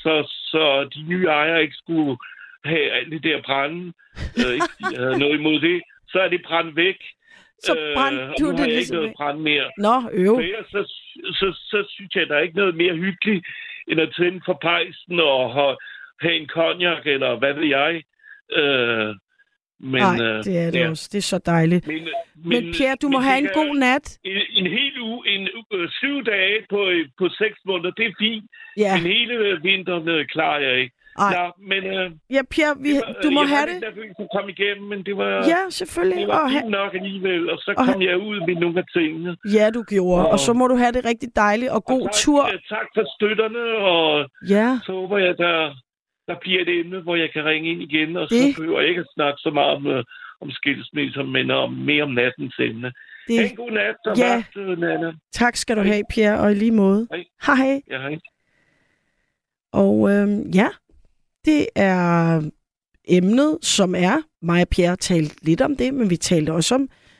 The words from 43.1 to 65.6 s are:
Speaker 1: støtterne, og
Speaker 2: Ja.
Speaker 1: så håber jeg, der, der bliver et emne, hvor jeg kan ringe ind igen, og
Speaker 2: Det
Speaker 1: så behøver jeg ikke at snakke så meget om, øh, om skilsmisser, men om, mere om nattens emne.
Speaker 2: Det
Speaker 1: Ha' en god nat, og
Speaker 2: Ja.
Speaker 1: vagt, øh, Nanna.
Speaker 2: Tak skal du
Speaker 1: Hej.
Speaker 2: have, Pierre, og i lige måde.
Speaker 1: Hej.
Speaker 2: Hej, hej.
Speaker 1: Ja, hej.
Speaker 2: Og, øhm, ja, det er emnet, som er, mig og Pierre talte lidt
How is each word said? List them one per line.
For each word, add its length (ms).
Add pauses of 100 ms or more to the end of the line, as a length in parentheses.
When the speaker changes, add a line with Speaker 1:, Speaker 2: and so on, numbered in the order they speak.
Speaker 1:
støtterne, 460 (300)
og 120 (440)
Speaker 2:
Ja. 200 (180)
Speaker 1:
så 60
håber 260
jeg, 200
der, 180 (720)
der 140
bliver 200
et 60 (120)
emne, 200
hvor 160
jeg 160
kan 120
ringe 280
ind 100
igen, 340
og 140
Speaker 2:
Det 240
Speaker 1:
så 60
behøver 200
jeg 80
ikke 120
at 140
snakke 320
så 40
meget 260
om, 100
øh, 180 (360)
om 100
skilsmisser, 720
men 280
om, 220
mere 300
om 80
nattens 480
emne. 340 (360)
Speaker 2:
Det 100
Speaker 1:
Ha' 120
en 60
god 140
nat, 260 (100)
og 120
Speaker 2:
Ja. 160
Speaker 1:
vagt, 220
øh, 220
Nanna. 340 (200)
Speaker 2:
Tak 240
skal 200
du 60
Speaker 1:
Hej. 100
Speaker 2:
have, 180
Pierre, 300
og 120
i 20
lige 160 (120)
måde. 280
Speaker 1:
Hej. 140 (220)
Speaker 2:
Hej, 100
hej. 240 (100)
Speaker 1:
Ja, 100
hej. 180 (1500)
Speaker 2:
Og, 380
øhm, 440
ja, 140 (760)
det 220 (100)
er 680 (680)
emnet, 540
som 320
er, 220 (260)
mig 200
og 60
Pierre 280
talte 480
lidt 160